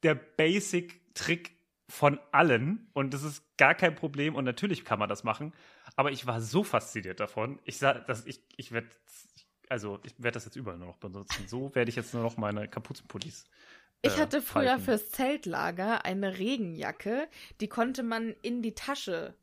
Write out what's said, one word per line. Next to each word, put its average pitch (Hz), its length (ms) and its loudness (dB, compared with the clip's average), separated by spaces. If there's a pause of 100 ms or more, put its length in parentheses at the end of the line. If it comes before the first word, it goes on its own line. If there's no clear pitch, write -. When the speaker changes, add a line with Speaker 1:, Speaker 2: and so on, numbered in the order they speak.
Speaker 1:
der 156 120 6
Basic-Trick 175 1400 0 (320)
von 143 300 4 (140)
allen 147 640 6
und 139 200 0
das 135 80 -4
ist 147 200 -8 (160)
gar 143 160 10
kein 165 200 4
Problem 147 400 -2
und 139 100 -2
natürlich 151 400 -2
kann 107 140 2
man 104 100 0
das 101 160 -4
machen, 151 280 -2 (440)
aber 139 140 4
ich 127 160 -6
war 113 140 -2
so 117 240 2
fasziniert 98 560 -2
davon, 110 440 -4
ich - 140 -10
sa-, 139 220 6
dass 110 260 -6
ich, - 140 -12 (160)
ich - 160 -14
werd, 117 260 -6 (720)
also 104 340 -4
ich - 160 -16
werd 120 180 0
das 110 80 -10
jetzt - 120 -14
überall 95 220 -8
nur 87 100 -12
noch 90 100 -16
benutzen, 101 480 -10
so 131 280 -6
werde 120 140 4
ich 117 80 -4
jetzt 117 160 -6
nur 120 120 -2
noch 117 120 0
meine 104 320 -2
Kapuzenpullis, - 760 -12 (580)
Speaker 2:
Ich - 140 4
Speaker 1:
äh, 302 40 4
Speaker 2:
hatte 302 220 2
früher - 280 2
Speaker 1:
falten. 254 140 0
Speaker 2:
fürs 214 260 0
Zeltlager 190 920 -2
eine 190 340 -2
Regenjacke, 214 880 -2 (320)
die 214 80 -4
konnte 247 340 -2
man 226 400 -2
in 240 200 -2
die 220 120 -4
Tasche 196 680 -6